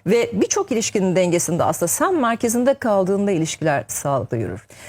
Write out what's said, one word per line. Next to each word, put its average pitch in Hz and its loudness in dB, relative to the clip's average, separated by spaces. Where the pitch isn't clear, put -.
ve 233 2
birçok 370 0
ilişkinin 190 0
dengesinde 175 2
aslında 170 0
sen 349 0
merkezinde 240 2
kaldığında 202 0
ilişkiler 160 0
sağlıklı 139 -2
yürür. 101 -6